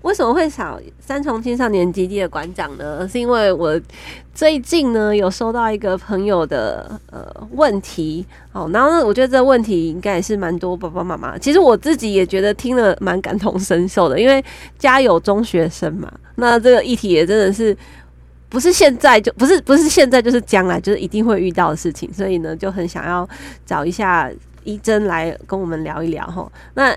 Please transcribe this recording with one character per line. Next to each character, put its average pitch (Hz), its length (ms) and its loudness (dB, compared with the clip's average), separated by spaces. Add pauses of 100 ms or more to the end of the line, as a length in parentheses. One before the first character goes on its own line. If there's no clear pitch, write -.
为 359 120 -2
什 359 120 0
么 226 80 2
会 320 160 0
找 160 300 -10 (200)
三 277 240 -8
重 240 180 -4
青 240 140 -4
少 247 140 0
年 180 220 2
基 185 140 -2
地 196 140 -6
的 185 80 -2
馆 165 260 -10
长 151 240 -10
呢？ 147 300 -8
是 247 120 -6
因 240 80 -2
为 226 240 2
我 160 280 0 (540)
最 311 260 2
近 269 340 0
呢， 214 200 0
有 202 160 2
收 226 220 -4
到 233 180 -2
一 214 80 -2
个 196 200 -2
朋 190 260 -4
友 190 220 0
的， 139 540 -6 (120)
呃， - 180 -16 (220)
问 247 300 0
题。 160 440 -8 (280)
哦， 165 200 -8
然 220 80 2
后 277 80 4
呢， 330 160 2
我 208 80 0
觉 240 80 0
得 262 60 2
这 254 160 2
问 254 180 4
题 180 280 -2
应 160 100 -8
该 196 160 -4
也 175 60 -2
是 208 160 -4
蛮 180 200 -4
多 180 180 -6
爸 175 140 -10
爸 175 140 -8
妈 175 140 -8
妈， - 200 -10
其 - 140 -2
实 330 80 6
我 269 160 6
自 302 200 -2
己 220 180 -4
也 190 120 2
觉 190 140 -2
得 202 140 0
听 247 240 -4
了 214 240 2
蛮 185 200 -2
感 - 160 -6
同 185 220 -4
身 185 280 0
受 185 200 2
的， 135 120 0
因 233 80 4
为 269 160 4 (340)
家 262 240 4
有 196 180 4
中 208 240 0
学 170 240 0
生 160 280 -6
嘛， - 160 -10 (240)
那 233 240 4
这 240 120 6
个 240 100 6
议 240 140 -2
题 214 140 -4
也 170 160 4
真 202 120 2
的 196 140 4
是 208 240 0 (720)
不 - 100 -6
是 320 140 4
现 302 260 6
在 247 220 6
就， 214 140 0
不 240 120 2
是， 330 160 6
不 277 140 4
是 311 140 4
现 285 200 6
在 254 120 6
就 226 100 2
是 247 100 2
将 190 240 2
来， 180 140 0
就 190 140 -2
是 - 40 2
一 185 100 -6
定 214 160 -2
会 214 180 2
遇 185 100 0
到 170 180 2
的 151 60 -2
事 160 160 -4
情， - 220 -12
所 196 120 -6
以 185 120 0
呢， 160 180 -6
就 196 160 -6
很 185 160 -6
想 175 180 -10
要 180 220 -4 (380)
找 - 200 -4
一 175 60 -2
下 175 400 0 (320)
一 214 160 -10
珍 214 260 0
来 165 400 -4
跟 196 140 -8
我 190 60 -6
们 165 180 -6
聊 156 180 -8
一 165 60 -4
聊 156 180 -6
吼。 170 260 -12 (220)
那 262 240 0